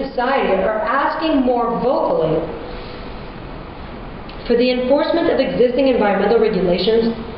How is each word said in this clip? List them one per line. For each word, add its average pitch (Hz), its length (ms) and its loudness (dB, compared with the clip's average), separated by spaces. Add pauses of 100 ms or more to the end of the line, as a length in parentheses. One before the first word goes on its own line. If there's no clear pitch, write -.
society 233 640 0
are - 160 0
asking 294 640 0
more 240 320 0
vocally 165 640 2 (2000)
for 240 80 4
the 247 80 4
enforcement 285 640 2
of - 80 0
existing 247 480 2
environmental 208 560 2
regulations 214 720 2 (240)